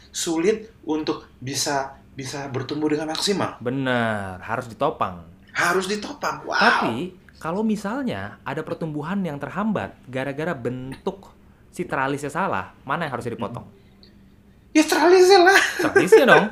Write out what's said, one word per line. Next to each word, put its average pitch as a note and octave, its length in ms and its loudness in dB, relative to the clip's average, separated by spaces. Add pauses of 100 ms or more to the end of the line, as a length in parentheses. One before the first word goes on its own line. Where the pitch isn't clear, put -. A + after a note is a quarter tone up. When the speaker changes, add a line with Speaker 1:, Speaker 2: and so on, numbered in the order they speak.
Speaker 1:
sulit F3 640 -2 (100)
untuk D#3 460 -4 (100)
bisa, C3+ 600 -4 (120)
bisa C#3 360 -12
bertumbuh C3+ 420 -4
dengan D3+ 200 -2
maksimal. D#3 500 -2
Speaker 2:
Benar, A2+ 840 -2
harus A#2 240 -6
ditopang. G#2+ 640 -4 (240)
Speaker 1:
Harus F3+ 340 0
ditopang. F3+ 580 -6
Wow. - 140 -6
Speaker 2:
Tapi F#3+ 380 2 (400)
kalau F3 260 -4
misalnya G3+ 800 -4
ada C#3 200 -6
pertumbuhan D#3+ 600 -6
yang D3+ 160 -4
terhambat C#3 560 -4 (120)
gara-gara C3+ 460 -6
bentuk C3 800 -8 (380)
si - 160 -10
tralisnya C#3+ 460 -4
salah, C3+ 520 -4
mana D#3 240 -4
yang C#3 80 -6
harusnya A2+ 220 -6
dipotong? - 320 -10 (1040)
Speaker 1:
Ya D4+ 120 4
tralisnya F4+ 580 8
lah. F#4+ 180 8 (220)
Speaker 2:
Tralisnya E4 440 6
dong. F3+ 260 8